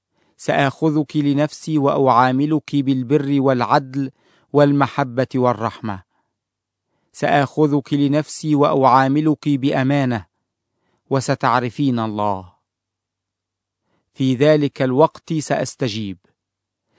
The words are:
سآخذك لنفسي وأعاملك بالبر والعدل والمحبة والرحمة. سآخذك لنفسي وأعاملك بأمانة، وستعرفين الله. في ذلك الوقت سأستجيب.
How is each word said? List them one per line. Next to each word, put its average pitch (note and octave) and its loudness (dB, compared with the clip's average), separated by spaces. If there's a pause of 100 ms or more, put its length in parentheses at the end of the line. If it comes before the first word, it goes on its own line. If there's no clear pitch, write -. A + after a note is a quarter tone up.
(360)
سآخذك D3+ -2
لنفسي D3 -2
وأعاملك C#3 2
بالبر C#3 0
والعدل C3 0 (420)
والمحبة C#3 2
والرحمة. A2 -4 (1040)
سآخذك D3 0
لنفسي D3 -2
وأعاملك C#3 2
بأمانة، C3+ 0 (840)
وستعرفين B2+ 0
الله. G#2 -6 (1600)
في C3 0
ذلك C#3+ 2
الوقت C3+ 0
سأستجيب. B2 -4 (800)